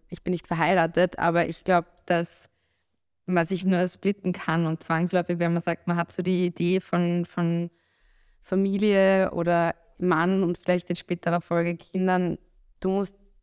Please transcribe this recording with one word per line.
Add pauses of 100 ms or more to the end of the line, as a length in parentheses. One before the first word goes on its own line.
ich
bin
nicht
verheiratet,
aber
ich
glaub, (200)
dass (840)
man
sich
nur
splitten
kann
und
zwangsläufig,
wenn
man
sagt,
man
hat
so
die
Idee
von,
von (720)
Familie
oder (220)
Mann
und
vielleicht
in
späterer
Folge
Kindern, (420)
du
musst, (280)